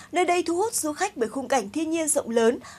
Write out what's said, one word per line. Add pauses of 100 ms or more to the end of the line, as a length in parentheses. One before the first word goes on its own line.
(120)
nơi
đây
thu
hút
du
khách
bởi
khung
cảnh
thiên
nhiên
rộng
lớn, (200)